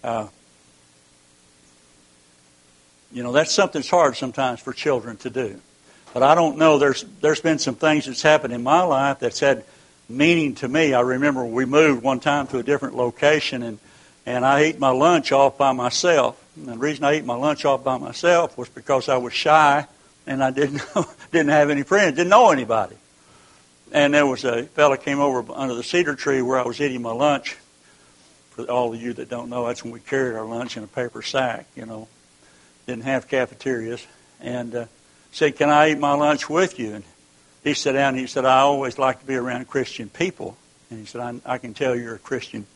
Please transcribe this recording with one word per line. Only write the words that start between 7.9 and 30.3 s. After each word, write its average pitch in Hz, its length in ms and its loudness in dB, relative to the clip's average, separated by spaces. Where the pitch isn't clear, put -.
that's 131 160 -10
happened 151 300 4
in 120 100 -8
my 151 200 4
life 139 380 0
that's 120 200 -4
had 139 240 2
meaning 147 480 0
to 135 120 -8
me. 147 240 2
I 127 80 4
remember 127 440 0
we 120 200 -2
moved 139 380 4
one 131 160 -2
time 143 300 -2
to 131 100 -4
a 120 40 -4
different 135 340 -2
location, 131 640 0
and, 113 160 -10
and 123 180 -2
I 139 160 4
ate 156 180 2
my 135 120 2
lunch 147 400 2
off 139 260 4
by 139 160 4
myself. 127 640 2
And 151 100 -18
the 120 100 -12
reason 139 280 -4
I 143 80 4
ate 151 120 -2
my 120 120 -4
lunch 143 280 -2
off 135 200 2
by 131 120 -2
myself 165 600 0
was 123 100 -12
because 127 400 -2
I 135 100 2
was 123 140 -6
shy, 151 540 4
and 135 160 -4
I 131 80 2
didn't 139 380 -2
<laughs> - 80 -20
know, 190 100 0
didn't 156 200 2
have 147 200 4
any 143 140 -2
friends, 190 320 2
didn't 175 140 0
know 220 200 8
anybody. 113 460 -2
And 143 220 2
there 147 120 4
was 127 180 -4
a 120 200 -2
fella 147 340 2
came 143 220 -4
over 127 320 -2
under 131 220 -6
the 117 80 -6
cedar 165 320 0
tree 135 280 0
where 127 160 0
I 123 80 -2
was 120 140 -6
eating 131 220 -4
my 113 100 -6
lunch. 139 440 -2
For 120 200 -14
all 123 220 0
of 117 80 -12
you 120 140 -8
that 127 140 -12
don't 120 200 -10
know, 120 180 -6
that's 120 180 -8
when 117 80 -10
we 113 80 -18
carried 127 360 -4